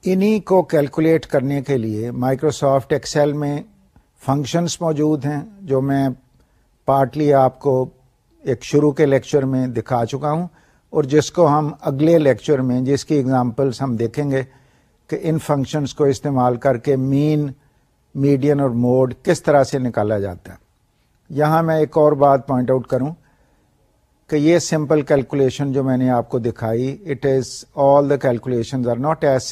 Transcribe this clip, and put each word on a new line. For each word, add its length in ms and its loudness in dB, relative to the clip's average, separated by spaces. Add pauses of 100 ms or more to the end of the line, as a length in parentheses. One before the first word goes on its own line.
انہی 360 0
کو 220 2
کیلکولیٹ 640 0
کرنے 360 -2
کے 140 -2
لیے 340 -4
Microsoft 840 0
Excel 380 0
میں 300 -4 (640)
فنکشنز 540 -2
موجود 440 -2
ہیں 160 -4 (200)
جو 200 -2
میں 280 0 (760)
پارٹلی 500 0
آپ 260 2
کو 300 0 (520)
ایک 220 -4
شروع 280 2
کے 140 2
لیکچر 380 0
میں 220 -2
دکھا 400 -2
چکا 240 -6
ہوں، 160 -4 (440)
اور 140 0
جس 260 2
کو 180 4
ہم 320 2
اگلے 380 2
لیکچر 400 2
میں، 220 -2
جس 240 -2
کی 100 -2
ایگزامپلز 680 -2
ہم 140 -4
دیکھیں 340 -4
گے 120 -2 (640)
کہ 160 -6
ان 160 -2
فنکشنز 560 -4
کو 100 0
استعمال 520 0
کر 200 0
کے 200 -2
مین، 500 0 (680)
میڈین 460 2
اور 100 0
موڈ 520 2
کس 200 0
طرح 220 4
سے 140 -4
نکالا 400 -2
جاتا 340 -8
ہے۔ 100 -20 (680)
یہاں 320 2
میں 160 0
ایک 200 0
اور 140 6
بات 340 4
پوائنٹ 240 -2
آؤٹ 160 0
کروں 260 -4 (1120)
کہ 100 -2
یہ 220 4
سمپل 440 0
کیلکولیشن 720 0
جو 120 0
میں 120 0
نے 140 2
آپ 180 0
کو 100 -4
دکھائی، 580 -4 (120)
it 220 -2
is 140 0 (400)
all 180 6
the 220 0
calculations 640 -2
are 180 -2
not 220 0
as 240 0